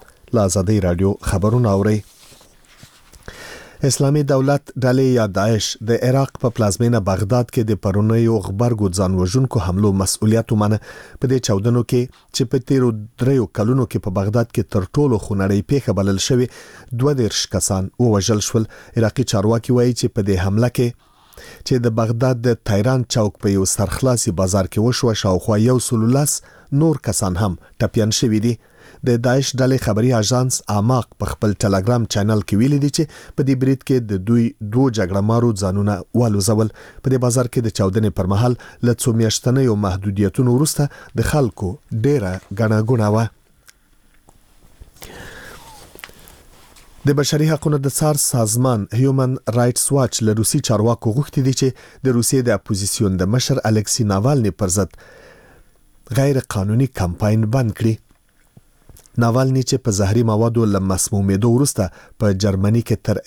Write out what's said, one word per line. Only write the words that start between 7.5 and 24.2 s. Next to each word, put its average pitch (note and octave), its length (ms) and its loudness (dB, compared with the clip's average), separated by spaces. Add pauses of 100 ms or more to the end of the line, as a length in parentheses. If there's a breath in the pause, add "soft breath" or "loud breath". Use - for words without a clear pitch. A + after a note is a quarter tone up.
کې A2 160 0
د G2+ 160 0
پرونیو A2 640 2
غبرګو G#2 420 -2 (100)
ځان F#2 200 0
وژونکو A#2 480 0
حملو G2 240 2 (100)
مسؤلیت A2 520 0
ومنه. G#2 260 2 (400 loud breath)
په - 120 -2
دې C3 160 2
چاودنو A#2 360 0
کې B2 180 0 (340 soft breath)
چې B2 160 -2
په C3 200 -2
تیرو B2+ 180 2 (340)
دریو B2+ 240 2 (120)
کلونو B2 260 0
کې - 200 -6
په F#2 140 -4
بغداد G#2+ 320 0
کې - 240 -4
تر F#2 220 -2
ټولو C3 260 2
خونړۍ G2 380 0 (100)
پیښه A#2+ 280 0
بلل G2 280 0
شوې، B2+ 200 2 (520 loud breath)
دوه C#3+ 220 0
دېرش - 340 -2
کسان F#2+ 340 -2 (100)
ووژل G#2+ 500 2
شول. A2 200 -2 (280 loud breath)
عراقي A2 360 0
چارواکي A2+ 460 0
وایي B2 140 2
چې A#2+ 220 -2
په A2+ 120 0
دې G2 80 2 (100)
حمله A2 320 0
کې B2 100 2 (800 loud breath)
چې C3+ 80 2 (120)
د A2+ 100 0
بغداد A#2 480 0
د A#2 240 0
تایران B2+ 460 0
چوک G#2+ 260 -2
په G2 160 2
یو F#2+ 160 2
سرخلاصي A2+ 580 -2 (120)